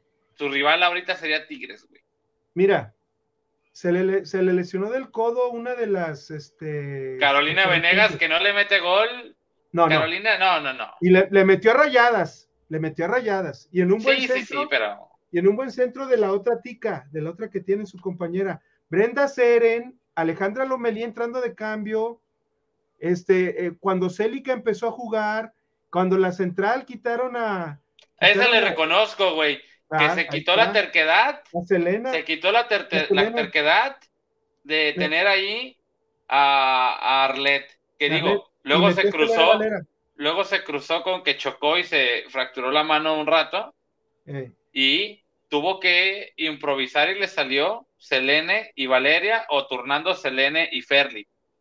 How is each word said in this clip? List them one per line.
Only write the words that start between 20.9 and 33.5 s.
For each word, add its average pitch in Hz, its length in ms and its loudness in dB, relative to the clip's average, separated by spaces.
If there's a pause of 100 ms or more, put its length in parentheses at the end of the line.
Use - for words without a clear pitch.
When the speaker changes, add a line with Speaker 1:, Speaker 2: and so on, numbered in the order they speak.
Speaker 2:
entrando 233 380 -6
de 240 120 -6
cambio, 220 680 -6 (760)
este, 180 680 0
eh, 170 120 -6
cuando 185 320 0
Célica 247 440 -4
empezó 226 340 -4
a 226 40 -2
jugar, 220 600 -4 (400)
cuando 185 260 2
la 185 140 2
central 196 540 -2
quitaron 247 500 -6
a, 185 460 -6 (360)
Speaker 1:
Esa 185 160 6
Speaker 2:
quitaron 208 200 4
Speaker 1:
le 226 120 6
Speaker 2:
a 196 40 2
Speaker 1:
reconozco, 180 640 0
güey, 151 240 0
que - 60 -20 (260)
Speaker 2:
Ah, 156 260 2
Speaker 1:
se 170 60 -2
Speaker 2:
ahí 165 80 -2
Speaker 1:
quitó 160 260 0
la 226 120 4
Speaker 2:
está. - 60 -4 (100)
Speaker 1:
terquedad, 180 580 2 (120)
Speaker 2:
A 175 120 -6
Selena. 196 460 0
Speaker 1:
se 160 120 -4
quitó 160 300 -2
la 233 160 2
ter-, 208 200 -2
Speaker 2:
A 170 60 -4
Speaker 1:
la 156 120 0
Speaker 2:
Selena. 208 280 0
Speaker 1:
terquedad 202 600 0 (680)